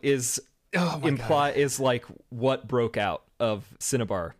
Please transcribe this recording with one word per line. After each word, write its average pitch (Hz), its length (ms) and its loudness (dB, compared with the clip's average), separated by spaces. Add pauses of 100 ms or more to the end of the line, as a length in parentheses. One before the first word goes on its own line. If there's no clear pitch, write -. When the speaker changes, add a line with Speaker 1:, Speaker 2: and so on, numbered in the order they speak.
Speaker 1:
is 135 400 0 (320)
Speaker 2:
Oh 175 260 0
my 151 80 0
Speaker 1:
imply 143 440 0
Speaker 2:
God. - 60 -2
Speaker 1:
is, 143 200 0
like, 127 260 0 (260)
what 127 360 0
broke 117 300 2
out 101 260 0 (160)
of 107 260 0 (140)
Cinnabar, 98 600 -2